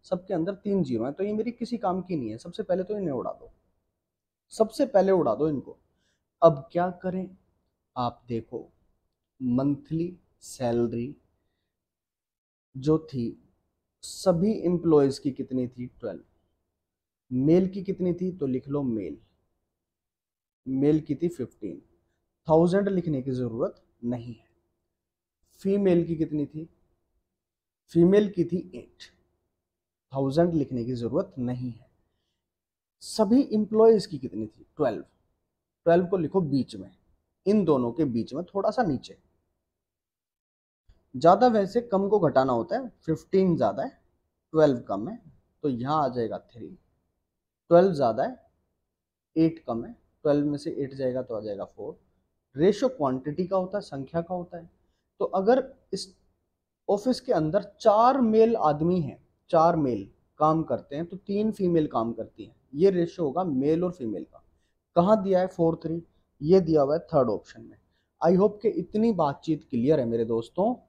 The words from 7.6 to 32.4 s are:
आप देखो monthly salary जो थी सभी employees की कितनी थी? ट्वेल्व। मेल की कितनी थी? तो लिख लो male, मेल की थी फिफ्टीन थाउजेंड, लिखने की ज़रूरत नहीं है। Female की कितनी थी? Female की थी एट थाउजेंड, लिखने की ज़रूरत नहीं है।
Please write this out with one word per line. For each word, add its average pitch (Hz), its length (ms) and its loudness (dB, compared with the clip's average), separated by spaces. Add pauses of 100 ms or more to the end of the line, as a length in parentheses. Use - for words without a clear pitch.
आप 123 300 -6
देखो 117 420 -8 (720)
monthly 143 800 -2 (200)
salary 120 760 -4 (1600)
जो 151 220 2
थी 120 440 -8 (580)
सभी 190 580 0
employees 151 600 2
की 135 120 -4
कितनी 127 360 -6
थी? 123 200 -12
ट्वेल्व। 98 340 -12 (1120)
मेल 160 340 4
की 190 160 -8
कितनी 180 300 -2
थी? 180 240 -4
तो 147 80 -4
लिख 131 240 -6
लो 143 140 -2
male, 98 340 -4 (1500)
मेल 143 320 2
की 151 160 -4
थी 175 120 -4
फिफ्टीन - 540 -10 (680)
थाउजेंड, 180 400 4
लिखने 170 320 -2
की 131 100 -6
ज़रूरत 123 500 -6 (220)
नहीं 120 300 -8
है। - 140 -20 (1120)
Female 190 460 2
की 165 100 -4
कितनी 151 300 -4
थी? 160 240 -14 (1160)
Female 190 420 6
की 165 160 -2
थी - 300 -6
एट - 280 -20 (1120)
थाउजेंड, 143 380 2
लिखने 127 320 -2
की 127 80 -4
ज़रूरत 123 460 -4
नहीं 123 320 -6
है। - 180 -20 (1120)